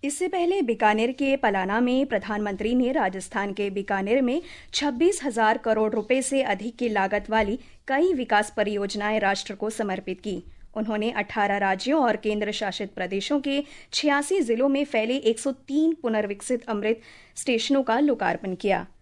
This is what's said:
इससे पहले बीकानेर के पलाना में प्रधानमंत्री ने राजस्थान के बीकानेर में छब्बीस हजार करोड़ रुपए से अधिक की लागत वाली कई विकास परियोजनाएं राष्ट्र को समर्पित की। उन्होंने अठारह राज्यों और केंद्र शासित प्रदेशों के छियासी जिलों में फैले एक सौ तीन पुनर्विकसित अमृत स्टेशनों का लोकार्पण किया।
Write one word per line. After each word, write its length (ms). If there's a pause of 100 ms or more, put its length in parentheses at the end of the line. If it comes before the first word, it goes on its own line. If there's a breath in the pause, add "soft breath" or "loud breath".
इससे 240
पहले 340
बीकानेर 500
के 240
पलाना 440
में 260
प्रधानमंत्री 680
ने 180
राजस्थान 600
के 180
बीकानेर 520
में 200 (320 loud breath)
छब्बीस 500
हजार 340
करोड़ 340
रुपए 300
से 200
अधिक 340
की 120
लागत 420
वाली 280 (300 loud breath)
कई 260
विकास 420
परियोजनाएं 640
राष्ट्र 340
को 160
समर्पित 500
की। 220 (320 soft breath)
उन्होंने 360
अठारह 460
राज्यों 480
और 120
केंद्र 360
शासित 420
प्रदेशों 460
के 240 (280 loud breath)
छियासी 480
जिलों 280
में 160
फैले 320
एक 220
सौ 140
तीन 500
पुनर्विकसित 680
अमृत 320 (360 loud breath)
स्टेशनों 460
का 160
लोकार्पण 560
किया। 320 (160)